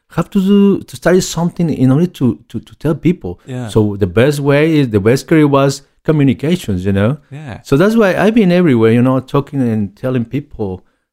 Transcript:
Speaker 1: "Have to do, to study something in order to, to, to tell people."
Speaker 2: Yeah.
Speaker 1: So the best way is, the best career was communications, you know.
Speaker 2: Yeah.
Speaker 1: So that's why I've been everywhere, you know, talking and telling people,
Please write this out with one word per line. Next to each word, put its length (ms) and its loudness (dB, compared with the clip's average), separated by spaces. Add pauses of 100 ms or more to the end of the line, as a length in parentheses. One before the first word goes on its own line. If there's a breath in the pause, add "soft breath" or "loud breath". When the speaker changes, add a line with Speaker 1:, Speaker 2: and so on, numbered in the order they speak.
Speaker 1:
"Have 220 -4
to 100 0
do, 420 2
to 140 -20
study 240 2
something 480 -4
in 220 2
order 160 2
to, 420 -4
to, 100 -12
to 160 -18
tell 180 -4
people." 520 -4
Speaker 2:
Yeah. 240 -10
Speaker 1:
So 260 0
the 100 -2
best 360 0
way 380 2
is, 100 0
the 100 0
best 280 0
career 200 4
was 340 0 (220)
communications, 840 -2
you 60 0
know. 280 0 (120)
Speaker 2:
Yeah. 300 -16
Speaker 1:
So 160 0
that's 180 2
why 220 2
I've 180 0
been 160 4
everywhere, 400 4
you 100 4
know, 200 2
talking 400 -4
and 340 -4
telling 300 -4
people, 600 -10 (280)